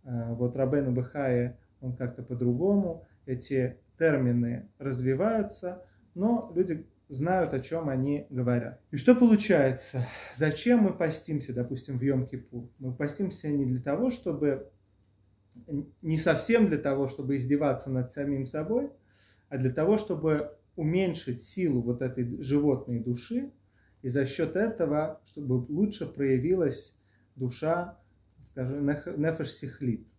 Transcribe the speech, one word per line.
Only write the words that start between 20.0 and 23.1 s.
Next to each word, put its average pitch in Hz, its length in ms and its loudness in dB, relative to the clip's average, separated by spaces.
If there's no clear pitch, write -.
уменьшить 160 680 -2
силу 151 380 0
вот 120 200 -2
этой 127 400 -4
животной 135 580 2
души, 170 520 -4